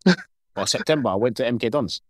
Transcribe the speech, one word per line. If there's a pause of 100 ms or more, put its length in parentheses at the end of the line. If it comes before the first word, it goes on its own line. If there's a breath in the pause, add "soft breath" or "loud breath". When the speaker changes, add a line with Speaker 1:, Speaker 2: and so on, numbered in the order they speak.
Speaker 1:
<laughs>
Speaker 2:
or
September.
I
went
to
M
K
Dons,